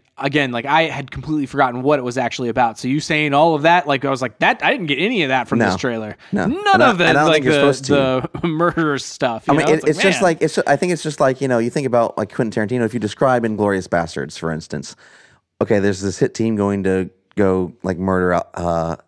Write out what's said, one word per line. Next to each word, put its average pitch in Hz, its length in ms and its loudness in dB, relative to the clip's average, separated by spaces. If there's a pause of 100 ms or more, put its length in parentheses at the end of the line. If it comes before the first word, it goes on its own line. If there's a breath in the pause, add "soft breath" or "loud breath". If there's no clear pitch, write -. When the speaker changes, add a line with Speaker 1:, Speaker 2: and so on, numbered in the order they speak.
(180)
Speaker 1:
again, 135 340 0
like, 120 140 -4
I 156 160 4
had 139 280 -4
completely 143 360 -4
forgotten 127 360 0
what 147 160 2
it 131 40 -2
was 123 140 -4
actually 123 320 -2
about. 120 300 0
So - 80 -8
you 139 140 0
saying 151 340 0
all 160 220 4
of 143 60 -2
that, 165 260 4
like, 139 160 0
I 139 60 0
was 131 120 -2
like, 120 160 -8
"That, 226 240 0
I 156 80 2
didn't 240 160 -2
get 143 120 0
any 202 240 0
of 135 80 0
that 127 180 0
from 127 100 0
this 104 140 4
Speaker 2:
No. 92 60 -2
Speaker 1:
trailer." 113 380 -4 (140 loud breath)
Speaker 2:
No. 190 160 -2
Speaker 1:
None 349 180 -4 (100)
Speaker 2:
And 349 80 4
I, 269 80 6
Speaker 1:
of 190 80 -2
the, 170 80 2
Speaker 2:
and 160 120 4
I 151 40 4
don't 156 80 4
Speaker 1:
like, 156 120 4
Speaker 2:
think - 40 -4
you're 151 80 4
Speaker 1:
the, 143 180 4
Speaker 2:
supposed 135 140 -4
to. 131 540 0
Speaker 1:
the 175 80 -4
<laughs> - 0 -
murder 160 500 0
stuff. 120 500 -6
You 139 60 4
Speaker 2:
I - 20 4
mean, 147 100 2
Speaker 1:
know? 151 60 4
Speaker 2:
it, 160 60 4
Speaker 1:
It's 156 60 -4
like, 156 60 2
Speaker 2:
it's 165 120 0
just 190 160 2
Speaker 1:
man. - 40 0
Speaker 2:
like, 170 200 2
it's, - 160 -2
I - 180 2
think 180 160 -2
it's 160 100 -4
just 151 160 -8
like, 135 220 2
you 135 80 -2
know, 123 100 2
you 117 120 0
think 147 180 -4
about, 117 280 0
like, 104 160 -4
Quentin 110 360 -2
Tarantino, 123 160 0
if 113 100 -2
you 117 60 -4
describe 123 420 0
Inglourious 101 460 0
Basterds, 80 500 -4
for 82 140 -4
instance, 78 420 -10 (640 soft breath)
okay, 107 200 2
there's 98 220 0
this 98 160 -4
hit 131 160 0
team 113 200 0
going 101 300 0
to 92 260 0 (240)
go, 92 380 2 (100)
like, 92 160 -4
murder, 90 420 0 (140)
uh, 85 400 -2 (140)